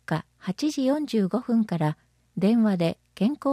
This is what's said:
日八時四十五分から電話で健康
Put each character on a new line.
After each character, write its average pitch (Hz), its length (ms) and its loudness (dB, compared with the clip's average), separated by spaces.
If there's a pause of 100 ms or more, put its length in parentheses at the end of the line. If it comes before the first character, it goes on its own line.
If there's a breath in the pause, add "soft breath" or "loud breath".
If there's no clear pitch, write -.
日 160 180 -4 (140)
八 196 320 -4
時 254 160 -2
四 294 200 0
十 208 220 0
五 220 120 -2
分 226 240 0
か 180 120 -6
ら 156 220 -2 (380)
電 220 260 2
話 208 160 2
で 170 200 0 (160)
健 226 180 0
康 294 200 -4